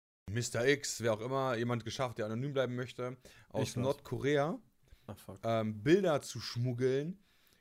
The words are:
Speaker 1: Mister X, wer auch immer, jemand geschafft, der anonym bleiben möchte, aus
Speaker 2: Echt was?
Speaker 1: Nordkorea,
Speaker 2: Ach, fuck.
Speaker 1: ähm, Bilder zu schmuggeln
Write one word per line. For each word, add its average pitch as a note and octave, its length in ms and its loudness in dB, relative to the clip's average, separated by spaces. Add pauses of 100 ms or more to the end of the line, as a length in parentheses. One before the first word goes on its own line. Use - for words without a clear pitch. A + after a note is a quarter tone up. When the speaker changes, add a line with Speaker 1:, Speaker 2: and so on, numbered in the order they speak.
(320)
Speaker 1:
Mister A#2 360 0
X, - 340 2
wer A2+ 120 2
auch G#2+ 80 -4
immer, C3 340 0
jemand A#2 300 0
geschafft, A#2+ 340 -4
der G#2+ 80 -2
anonym B2+ 260 -4
bleiben B2+ 220 0
möchte, B2+ 420 -8 (320)
aus B2 200 -2
Speaker 2:
Echt - 80 -6
was? A#2+ 60 0
Speaker 1:
Nordkorea, C#3+ 760 0 (480)
Speaker 2:
Ach, G2+ 100 -10
fuck. F#2+ 260 -14
Speaker 1:
ähm, A2 380 0
Bilder D#3+ 400 6
zu - 180 -10
schmuggeln B2+ 840 -2 (380)